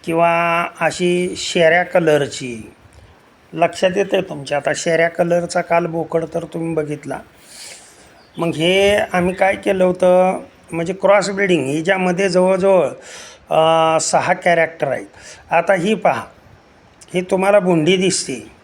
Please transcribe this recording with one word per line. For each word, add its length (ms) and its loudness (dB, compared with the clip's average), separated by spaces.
किंवा 280 2
अशी 580 0
शेऱ्या 460 2
कलरची, 880 -2
लक्षात 420 0
येतंय 260 0
तुमच्या? 360 -6
आता 180 -2
शेऱ्या 340 0
कलरचा 520 -2
काल 240 0
बोकड 480 -4
तर 100 -6
तुम्ही 300 -8
बघितला. 460 -6
मग 180 -2
हे 420 2
आम्ही 360 0
काय 220 0
केलं 280 0
होतं, 560 2
म्हणजे 220 -6
क्रॉस 360 2
ब्रीडिंग, 360 0
हिच्यामध्ये 640 0
जवळजवळ, 580 2
अं, 520 2
सहा 320 0
कॅरेक्टर 540 0
आहेत. 680 -10
आता 200 2
ही 220 0
पहा, 280 -2
ही 80 0
तुम्हाला 380 2
भुंडी 380 2
दिसते. 420 -2